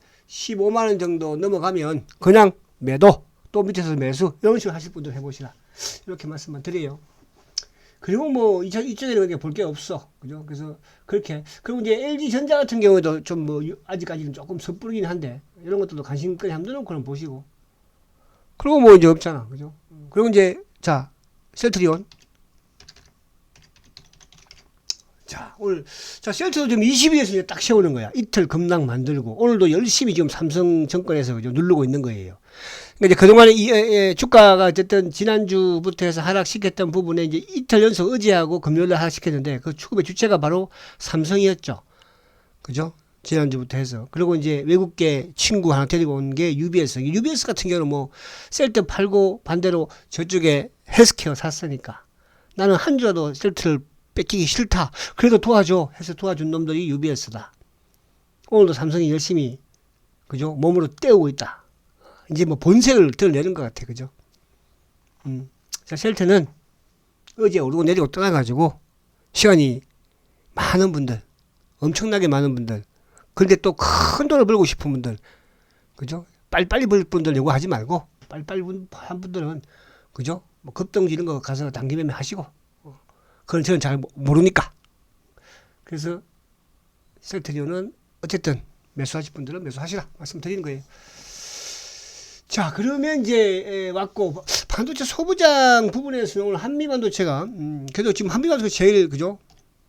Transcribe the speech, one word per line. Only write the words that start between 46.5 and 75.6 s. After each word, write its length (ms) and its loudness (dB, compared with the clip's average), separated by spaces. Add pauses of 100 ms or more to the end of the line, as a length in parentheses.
유비에스. 420 -2
유비에스 480 -2
같은 220 -6
경우는 180 -2
뭐 240 -6 (400)
셀 220 0
때 80 4
팔고 600 0
반대로 460 -2 (200)
저쪽에 600 0 (200)
헬스케어 440 6
샀으니까 720 -10 (500)
나는 200 4
한 220 0
주라도 360 0
셀트를 460 -2 (340)
뺏기기 320 -2
싫다, 460 -2 (240)
그래도 240 6
도와줘 600 2
해서 140 -12
도와준 380 -6
놈들이 360 -4
유비에스다. 640 -6 (1000)
오늘도 220 6
삼성이 360 -2
열심히, 480 -2 (720)
그죠? 260 -6
몸으로 340 0
때우고 420 4
있다. 340 -12 (680)
이제 140 -2
뭐 120 -4
본색을 540 4
드러내는 420 0
것 100 -8
같아, 220 -12
그죠? 240 -14 (1160)
음. 240 -10 (360)
자, 100 -10
셀트는 520 0 (920)
어제 200 2
오르고 240 0
내리고 240 2
떠나가지고 720 0 (540)
시간이 480 4 (720)
많은 380 0
분들, 300 -4 (580)
엄청나게 480 -2
많은 280 0
분들, 280 -8 (500)
근데 220 4
또 180 -2
큰 540 -2
돈을 180 4
벌고 200 4
싶은 260 -4
분들, 260 -6 (800)